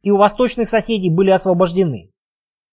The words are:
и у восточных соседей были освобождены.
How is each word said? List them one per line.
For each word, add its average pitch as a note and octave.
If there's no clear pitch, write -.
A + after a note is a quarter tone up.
и G3+
у G3+
восточных G#3
соседей G#3
были F#3+
освобождены. F3+